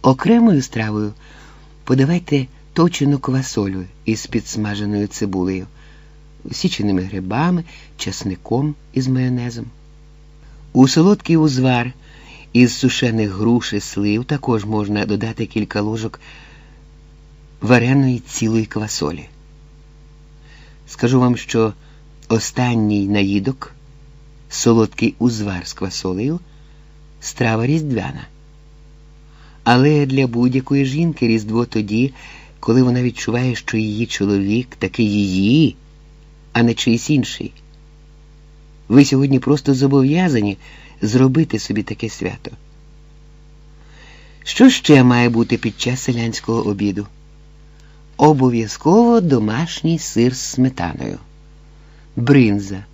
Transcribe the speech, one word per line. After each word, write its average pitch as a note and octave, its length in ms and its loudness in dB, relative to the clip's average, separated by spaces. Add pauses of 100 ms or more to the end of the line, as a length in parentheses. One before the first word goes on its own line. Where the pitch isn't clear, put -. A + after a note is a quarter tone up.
Окремою F#3+ 600 4
стравою G#2+ 520 -6 (680)
подавайте C#3 600 0 (280)
точену D3 460 0
квасолю G#2+ 640 -4 (220)
із A2 220 -4
підсмаженою G#2 800 -6
цибулею, F#2+ 600 -6 (840)
січеними G2+ 500 -4
грибами, G#2 640 -4 (340)
часником A#2 800 -6 (180)
із C3 140 -2
майонезом. B2 580 -4 (1080)
У C3 140 6
солодкий E3 500 2
узвар B2+ 560 0 (600)
із A#2+ 200 4
сушених A2+ 580 -2
груш A2 420 0
і G#2 60 -2
слив G#2 460 -2
також A#2+ 400 -2
можна G#2 400 -2
додати G#2+ 400 -4
кілька G#2 360 -6
ложок A2 380 -6 (1400)
вареної B2 580 2
цілої A2+ 460 -2
квасолі. F2 640 -8 (1600)
Скажу B2 320 0
вам, B2 180 2
що A2+ 360 -2 (560)
останній A2 800 0
наїдок, G2+ 680 -2 (720)
солодкий A2+ 720 0
узвар G#2 480 -4
з - 60 -16
квасолею, G2 680 -6 (840)
страва A2+ 460 -2
різдвяна. C3+ 600 -4 (1400)
Але C#3+ 420 4
для C3 220 0
будь-якої B2+ 580 0
жінки C#3+ 420 -2
Різдво A2+ 380 0
тоді, A2+ 480 -2 (460)
коли B2 240 4
вона B2 200 2
відчуває, A#2+ 520 -2
що - 220 -6
її G#2+ 280 -2
чоловік G2+ 720 -2
таки F#2+ 280 -2
її, G#2 720 2 (800)
а A#2 100 2
не A#2 100 2
чийсь A2+ 360 -2
інший. - 420 -2 (1400)
Ви C#3 180 8
сьогодні C3+ 340 2
просто C#3 340 0
зобов'язані C3+ 840 2 (440)
зробити C3 580 2
собі G#2 240 -4
таке A2 260 -8
свято. - 420 -10 (1900)
Що - 260 6
ще C#3+ 340 6
має A#2+ 260 4
бути A2+ 280 0
під A2+ 240 -6
час B2+ 200 -4
селянського A#2 680 -4
обіду? G2+ 400 -4 (1120)
Обов'язково D3+ 1040 4
домашній D3 800 0
сир B2 360 0
з - 40 -12
сметаною. F2 800 -4 (960)
Бринза. G#2 680 2 (100)